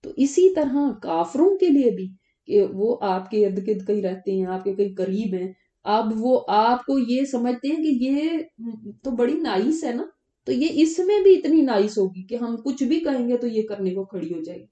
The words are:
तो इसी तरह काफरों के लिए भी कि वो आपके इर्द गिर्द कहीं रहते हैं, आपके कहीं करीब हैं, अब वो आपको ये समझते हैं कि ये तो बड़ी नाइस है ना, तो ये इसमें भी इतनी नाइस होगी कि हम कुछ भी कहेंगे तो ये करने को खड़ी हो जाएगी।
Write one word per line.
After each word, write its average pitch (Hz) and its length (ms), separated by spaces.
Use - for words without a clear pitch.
तो - 160
इसी 359 360
तरह 285 380
काफरों 226 640
के 370 120
लिए 277 220
भी 190 260
कि 202 160
वो 202 300
आपके 190 480
इर्द 196 180
गिर्द 196 280
कहीं 208 160
रहते 190 300
हैं, 190 140
आपके 185 280
कहीं 196 200
करीब 190 400
हैं, 185 220
अब 220 360
वो 247 160
आपको 240 640
ये 254 280
समझते 247 420
हैं 311 140
कि 311 60
ये 285 600
तो 269 60
बड़ी 240 240
नाइस 294 500
है 240 120
ना, 339 160
तो 254 60
ये 262 160
इसमें 370 560
भी 381 100
इतनी 311 280
नाइस 208 360
होगी 190 240
कि 233 140
हम 233 200
कुछ 262 260
भी 302 180
कहेंगे 247 360
तो 240 100
ये 220 160
करने 202 280
को 190 140
खड़ी 165 240
हो 170 120
जाएगी। 175 320